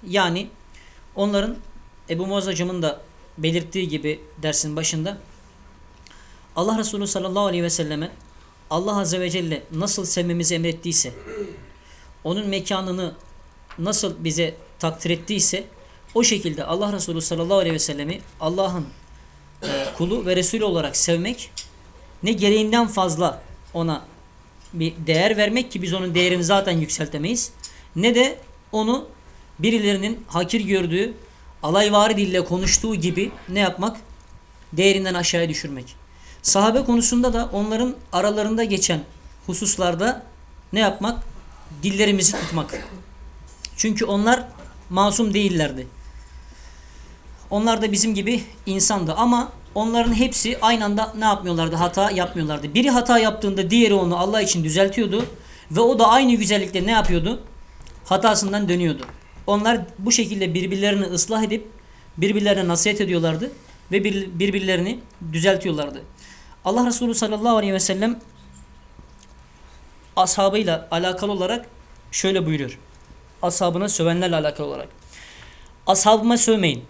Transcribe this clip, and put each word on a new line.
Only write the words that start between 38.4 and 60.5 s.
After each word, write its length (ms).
geçen 360
hususlarda 800
ne 60
yapmak? 440
Dillerimizi 480
tutmak. 560
Çünkü 280
onlar 380
masum 440
değillerdi. 540
Onlar 320
da 100
bizim 240
gibi 280
insandı 480
ama 380
onların 380
hepsi 480
aynı 240
anda 320
ne 80
yapmıyorlardı? 500
Hata 360
yapmıyorlardı. 640
Biri 160
hata 300
yaptığında 500
diğeri 240
onu 240
Allah 240
için 220
düzeltiyordu 600
ve 80
o 200
da 80
aynı 260
güzellikle 520
ne 60
yapıyordu? 520
Hatasından 640
dönüyordu. 340
Onlar 340
bu 120
şekilde 420